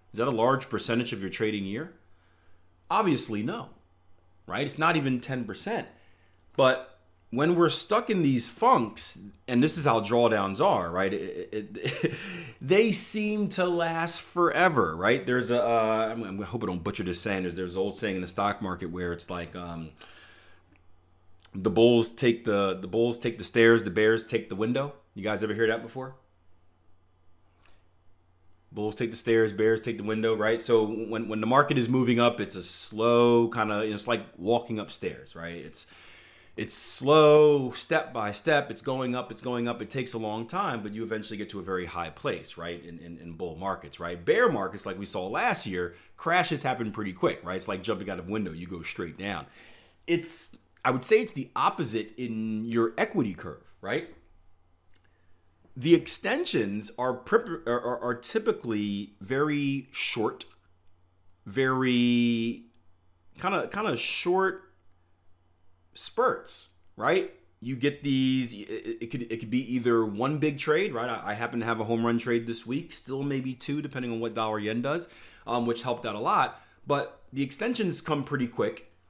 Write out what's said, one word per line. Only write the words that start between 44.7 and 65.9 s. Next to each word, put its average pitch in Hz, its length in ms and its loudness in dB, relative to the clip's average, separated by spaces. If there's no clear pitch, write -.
like 95 120 -6
we 98 80 -8
saw 95 220 -6
last 185 380 -2
year, 90 300 -4
crashes 170 480 0
happen 127 300 -2
pretty 101 180 -6
quick, 92 320 0
right? 90 140 -6
It's 92 100 -8
like 95 160 -4
jumping 98 260 -4
out 92 100 -6
of 87 100 -10
a - 20 -4
window. 101 220 -2
You 85 140 -10
go 87 160 -10
straight - 340 -8
down. 92 300 -6
It's, - 480 -2
I 135 60 2
would 127 120 -2
say 220 160 6
it's 220 140 -6
the 131 240 -8
opposite 123 580 -2
in 110 480 -4
your 117 340 2
equity 175 360 0
curve, - 480 -14
right? 131 340 -6
The 139 180 4
extensions 139 1040 0
are, 127 160 -2
prep-, 208 540 -2
are, 120 140 0
are, 120 180 -4
are 120 160 -2
typically 104 1040 -4
very 139 720 -2
short, - 540 -4
very 120 1200 2
kinda, 180 260 -2
kinda 196 300 -2
short 185 640 0